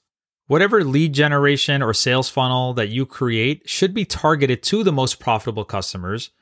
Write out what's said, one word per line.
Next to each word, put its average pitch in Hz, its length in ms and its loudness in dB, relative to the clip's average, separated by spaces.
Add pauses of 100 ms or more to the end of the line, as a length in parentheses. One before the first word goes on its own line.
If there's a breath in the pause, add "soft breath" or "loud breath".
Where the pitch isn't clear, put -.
(500)
Whatever 196 340 4
lead 147 300 2
generation 143 720 2
or 113 100 0
sales 127 340 0
funnel 127 460 -2
that 113 160 -2
you 127 160 -2
create 120 640 -2
should 190 240 0
be 214 100 -2
targeted 143 600 0
to 220 200 0
the 185 80 4
most 131 280 -2
profitable 110 440 -2
customers 98 680 -8 (100)